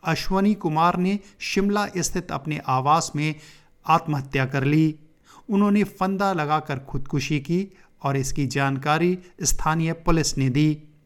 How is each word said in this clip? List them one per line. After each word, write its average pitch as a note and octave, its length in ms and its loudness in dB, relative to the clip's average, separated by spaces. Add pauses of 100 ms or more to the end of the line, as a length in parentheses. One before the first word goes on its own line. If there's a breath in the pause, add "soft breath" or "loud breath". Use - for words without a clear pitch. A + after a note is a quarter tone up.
अश्वनी F#3+ 520 2
कुमार F3 420 0
ने F#3+ 200 0 (240 loud breath)
शिमला G3+ 440 0 (120)
स्थित F3 340 -4
अपने D3+ 360 -6
आवास C#3 480 2
में D3+ 200 -2 (500 loud breath)
आत्महत्या D3 600 0
कर C3+ 180 -2
ली। D#3 320 2 (540 loud breath)
उन्होंने G3+ 420 4
फंदा F#3+ 420 -2
लगाकर D3+ 480 -2
खुदकुशी C#3+ 580 -4
की F3 280 -2 (340 soft breath)
और C#3 160 -2
इसकी C3+ 300 -2
जानकारी C#3+ 680 0 (260 loud breath)
स्थानीय D#3+ 520 0
पुलिस E3 420 0
ने C3+ 120 2
दी। D3 180 2 (380)